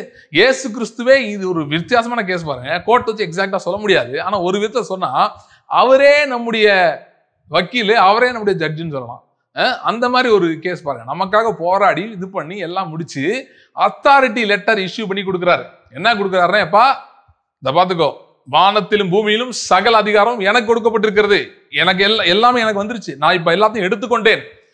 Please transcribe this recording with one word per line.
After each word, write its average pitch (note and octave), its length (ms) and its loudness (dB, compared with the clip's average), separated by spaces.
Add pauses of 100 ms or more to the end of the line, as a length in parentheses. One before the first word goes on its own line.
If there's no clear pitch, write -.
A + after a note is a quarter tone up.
(300)
இயேசு B3+ 400 2
கிறிஸ்துவே, A#3+ 460 0
இது G#3 320 -4
ஒரு E3 180 -4
வித்தியாசமான A3+ 580 -2
கேஸ் F3+ 200 -4
பாருங்க, C#3+ 380 -6
கோர்ட் A3+ 220 2
வச்சு G#3+ 220 -4
எக்ஸாக்டா G3 300 -4
சொல்ல F#3 240 -4
முடியாது, D#3 420 0
ஆனா F#3+ 180 -2
ஒரு F#3 180 -2
விதத்தை A3 240 -2
சொன்னா F3 500 -2 (340)
அவரே C4+ 600 4
நம்முடைய G#3+ 720 2 (520)
வக்கீலு, F#3+ 420 0
அவரே A3+ 400 4
நம்முடைய G3+ 340 -2
ஜட்ஜுன்னு D#3 240 -8
சொல்லலாம். B2 320 -10 (340)
அஹ், A3 220 -2
அந்த A#3+ 300 -2
மாதிரி B3 260 2
ஒரு E3+ 240 2
கேஸ் E3+ 240 -8
பாருங்க, B2+ 320 -8
நமக்காக G3+ 440 0
போராடி F#3 520 0
இது F#3+ 180 -10
பண்ணி F#3 280 -10
எல்லாம் F3+ 320 -8
முடிச்சு E3 580 -6 (280)
அத்தாரிட்டி A#3 720 2
லெட்டர் G3+ 320 0
இஷ்யூ F#3 280 -6
பண்ணி G3 160 -4
கொடுக்குறாரு. F3 420 -2 (260)
என்ன F#3+ 240 0
கொடுக்குறாருன்னா, F#3+ 480 2
"எப்பா, G#3+ 320 4 (640)
இதை C3 160 -4
பார்த்துக்கோ, E3+ 400 2 (360)
வானத்திலும் G3 640 2
பூமியிலும் G#3+ 360 0
சகல G#3 480 2
அதிகாரம் G#3 440 2
எனக்கு A3 340 0
கொடுக்கப்பட்டிருக்கிறது, G#3 720 0 (220)
எனக்கு F3+ 340 0
எல்லா, G#3 180 0
எல்லாமே A3+ 380 2
எனக்கு G#3+ 240 -2
வந்துருச்சு, G#3+ 320 -10
நான் D#3 180 2
இப்ப E3+ 220 0
எல்லாத்தையும் G#3+ 300 0
எடுத்துக்கொண்டேன்." G#3 560 0 (320)